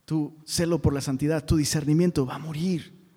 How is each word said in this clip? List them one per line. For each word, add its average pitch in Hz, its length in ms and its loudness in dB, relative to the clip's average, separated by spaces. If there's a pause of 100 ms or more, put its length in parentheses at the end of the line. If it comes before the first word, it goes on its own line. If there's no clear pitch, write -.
Tu 151 400 -4
celo 170 360 0
por 143 120 2
la 139 80 -2
santidad, 147 440 0
tu 165 100 2
discernimiento 151 720 2
va 135 100 -8
a 143 40 -10
morir. 156 540 -4 (240)